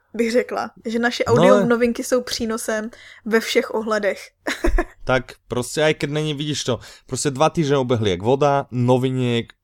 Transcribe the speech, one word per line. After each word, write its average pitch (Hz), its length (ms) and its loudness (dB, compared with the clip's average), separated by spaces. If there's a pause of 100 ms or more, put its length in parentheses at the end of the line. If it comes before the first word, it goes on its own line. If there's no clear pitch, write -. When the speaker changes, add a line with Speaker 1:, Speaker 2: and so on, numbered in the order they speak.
(140)
Speaker 1:
bych 226 180 -2
řekla. 220 400 -2 (140)
Že 226 140 -4
naše 240 280 -2
Speaker 2:
No 233 60 2
Speaker 1:
audio 247 220 6
Speaker 2:
ale 233 100 4
Speaker 1:
novinky 240 380 0
jsou 247 180 0
přínosem 226 680 -6 (360)
ve 226 140 0
všech - 340 0
ohledech. 214 460 -2 (280)
<laughs> - 400 0 (200)
Speaker 2:
Tak 127 160 2 (240)
prostě, 123 360 -2
aj 156 100 4
keď 151 160 -4
není, 156 240 -4
vidíš 147 300 -6
to, 120 160 -2 (280)
prostě 135 240 -2
dva 139 180 2
týždne 143 300 0
ubehli 120 320 0
jak 87 160 -2
voda, 139 480 2
noviniek 123 880 0